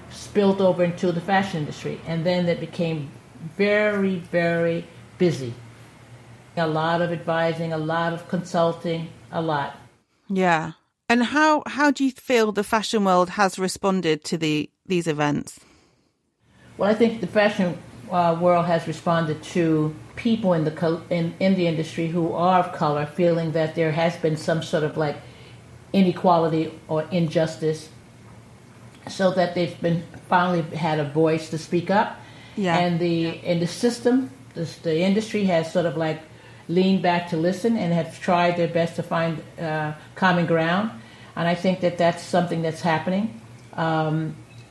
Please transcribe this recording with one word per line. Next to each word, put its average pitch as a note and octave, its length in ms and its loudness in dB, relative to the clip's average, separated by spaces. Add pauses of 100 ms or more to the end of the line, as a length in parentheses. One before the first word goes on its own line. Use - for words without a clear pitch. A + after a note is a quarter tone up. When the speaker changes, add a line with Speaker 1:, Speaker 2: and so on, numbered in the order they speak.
(100)
Speaker 1:
spilled G3 500 0
over F3+ 220 4
into F3 300 0
the E3+ 80 -2
fashion F#3+ 400 0
industry. D3 460 -8
And E3 200 -2
then F3+ 220 0
it E3+ 100 0
became D#3+ 500 -4 (480)
very, G3+ 600 2
very E3+ 680 0 (340)
busy. C3+ 360 0 (1040)
A E3 100 0
lot D#3+ 340 0
of E3+ 120 0
advising, E3 600 -2
a D#3+ 60 -4
lot E3 340 -2
of E3 160 -10
consulting, E3 800 -2 (220)
a E3+ 100 -4
lot. D3+ 360 -4 (520)
Speaker 2:
Yeah. E3+ 440 0 (360)
And A#3+ 140 4
how, D4+ 440 2
how C4 240 2
do C4+ 140 0
you C4 60 2
feel A3+ 420 2
the G#3 120 0
fashion G#3+ 400 0
world F3+ 260 4
has F#3+ 280 0
responded F#3 640 0
to - 120 -4
the, D#3 340 -2 (160)
these E3+ 200 0
events? D3 540 -2 (1160)
Speaker 1:
Well, G3 140 0
I A3 40 4
think A3+ 260 2
the F3+ 60 -4
fashion, G3+ 520 0 (320)
uh, E3+ 300 2
world F3 260 4
has E3 200 0
responded D#3+ 560 -2
to D#3 520 0 (220)
people A3 360 0
in D#3+ 120 2
the D#3 60 0
col-, E3 380 -2
in, E3+ 320 -2
in F#3+ 140 4
the F3+ 120 2
industry D#3+ 420 -2
who E3 240 0
are F3+ 280 4
of F3+ 140 -2
color, D3 320 0
feeling E3 460 0
that D#3 220 0
there D#3+ 180 0
has E3 240 0
been D#3 200 0
some E3 260 -2
sort D#3 220 -2
of, D3 120 -4
like, D3+ 200 -2 (760)
inequality E3 800 2 (180)
or D#3 220 -2
injustice, D#3+ 800 0 (1200)
so F#3+ 240 2
that F3+ 220 0
they've F3 260 -2
been, E3+ 220 0 (260)
finally F3+ 340 2 (140)
had D#3 220 0
a D3+ 60 0
voice D#3+ 460 0
to D#3+ 80 -6
speak E3+ 320 -2
up. G3+ 260 0 (400)
Speaker 2:
Yeah. F3+ 220 0
Speaker 1:
And F3 220 2
the, F3 80 0
Speaker 2:
Yeah. E3 220 0 (140)
Speaker 1:
and F3 160 0
the E3+ 60 0
system, A#3+ 640 0 (240)
the, E3 100 -6 (180)
the E3 180 0
industry G3+ 440 2
has E3 280 2
sort F3 140 2
of, C#3+ 100 -2
like, D#3+ 240 -2 (480)
leaned F#3 340 4
back F3 280 2
to E3 60 -2
listen F#3+ 400 0
and F3 160 0
have E3 280 -2
tried F3 360 2
their E3+ 120 0
best E3 280 0
to E3 60 -6
find, E3 400 -2 (180)
uh, D#3 320 -4 (220)
common F3 320 2
ground. E3+ 440 0 (440)
And E3 140 -2
I F3 60 2
think F3+ 260 0
that F3 160 0
that's E3+ 260 2
something E3+ 380 0
that's D#3+ 220 -4
happening. F#3 580 -2 (320)
Um, D#3+ 640 -2 (340)